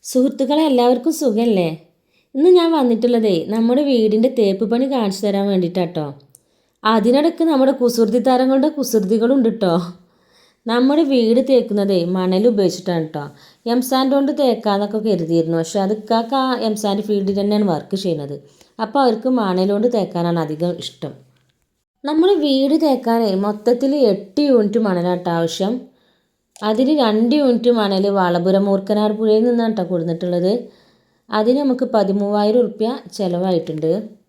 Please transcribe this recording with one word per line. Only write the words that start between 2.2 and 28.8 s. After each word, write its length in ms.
ഇന്ന് 220
ഞാൻ 140
വന്നിട്ടുള്ളതേ 640
നമ്മുടെ 340
വീടിൻ്റെ 420
തേപ്പ് 320
പണി 200
കാണിച്ചു 340
തരാൻ 260
വേണ്ടിയിട്ടാട്ടോ. 520
അതിനിടയ്ക്ക് 680
നമ്മുടെ 280
കുസൃതി 480
താരങ്ങളുടെ 480
കുസൃതികളും 600
ഉണ്ട് 180
ട്ടോ. 160
നമ്മുടെ 480
വീട് 360
തേക്കുന്നതേ 500
മണൽ 340
ഉപയോഗിച്ചിട്ടാണ് 600
ട്ടോ. 100
എം 160
സാൻഡ് 260
കൊണ്ട് 160
തേക്കാന്നൊക്കെ 680
കരുതിയിരുന്നു, 540
പക്ഷെ 240
അത് 120
ഇക്കാക്ക 380
ആ 40
എം 140
സാൻഡ് 240
ഫീൽഡിൽ 340
തന്നെയാണ് 300
വർക്ക് 320
ചെയ്യുന്നത്. 340
അപ്പോൾ 260
അവർക്ക് 260
മണൽ 320
കൊണ്ട് 240
തേക്കാനാണ് 480
അധികം 400
ഇഷ്ടം. 300
നമ്മൾ 260
വീട് 400
തേക്കാനേ 480
മൊത്തത്തിൽ 440
എട്ട് 280
യൂണിറ്റ് 380
മണലാട്ടോ 400
ആവശ്യം. 360
അതിന് 320
രണ്ട് 360
യൂണിറ്റ് 420
മണൽ 260
വളപുരം 480
മൂർക്കനാട് 520